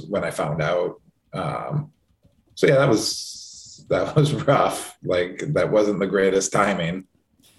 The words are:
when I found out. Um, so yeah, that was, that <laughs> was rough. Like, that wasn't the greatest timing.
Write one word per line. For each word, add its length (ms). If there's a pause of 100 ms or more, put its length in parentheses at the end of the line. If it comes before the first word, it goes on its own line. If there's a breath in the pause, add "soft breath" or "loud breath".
when 160
I 80
found 300
out. 400 (320)
Um, 580 (640)
so 120
yeah, 80
that 120
was, 1000
that 260
<laughs> 0
was 180
rough. 720
Like, 400 (100)
that 180
wasn't 280
the 80
greatest 460
timing. 520 (540 soft breath)